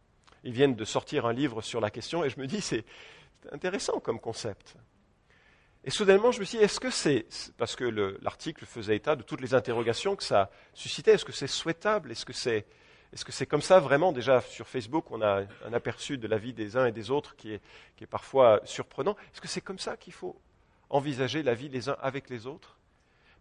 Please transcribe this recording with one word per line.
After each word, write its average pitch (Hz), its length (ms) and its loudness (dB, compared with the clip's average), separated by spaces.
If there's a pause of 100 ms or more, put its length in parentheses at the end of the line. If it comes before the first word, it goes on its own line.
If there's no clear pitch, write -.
(440)
Ils 127 80 -8
viennent 127 240 2
de 107 80 -6
sortir 131 420 -2
un 117 60 0
livre 120 280 -2
sur 117 200 -6
la 104 100 0
question 160 340 -6
et 139 60 -2
je 117 100 -12
me 135 60 -8
dis, 196 140 -6
c'est 117 240 -4 (680)
intéressant 180 480 -4
comme 113 220 -4
concept. - 560 -10 (1080)
Et 139 60 -8
soudainement, 202 400 6
je 226 100 -2
me 190 40 -4
suis 226 140 -8
dit, 214 60 6
est-ce - 160 2
que 254 100 -4
c'est, 139 360 0 (320)
parce - 180 -4
que 131 80 -6
le, 104 380 -2
l'article - 420 -8
faisait 107 320 -2
état 147 200 0
de 117 60 -10
toutes 139 180 -10
les 127 120 -6
interrogations 120 640 0
que - 60 -10
ça 101 260 4 (260)
suscitait, - 380 2
est-ce 202 120 4
que 127 80 -14
c'est 139 160 -6
souhaitable, 170 640 -2
est-ce - 120 -10
que - 80 -14
c'est, 113 320 0 (480)
est-ce - 120 -12
que 123 80 -16
c'est - 140 -4
comme 147 160 0
ça 190 180 8
vraiment ? 151 320 4
Déjà, 123 280 4
sur - 280 -10
Facebook, 131 420 -4
on 117 100 -6
a 101 220 4 (240)
un 110 60 -10
aperçu 120 460 -4
de 107 100 -8
la 110 100 2
vie 120 140 -8
des 110 240 -6
uns 127 100 4
et 117 60 2
des 110 180 -6
autres 143 260 -2
qui 107 160 -12
est, 101 80 -10 (360)
qui - 80 -18
est - 20 -18
parfois 113 580 6
surprenant. - 520 -6 (160)
Est-ce - 80 -18
que 165 80 -12
c'est - 120 -6
comme 196 200 -12
ça - 160 -8
qu'il - 160 -20
faut - 240 -12 (520)
envisager 135 540 -2
la 156 120 2
vie 131 140 -10
des 127 200 -6
uns 139 120 -2
avec 135 300 -6
les 120 160 -10
autres ? - 320 -16 (640)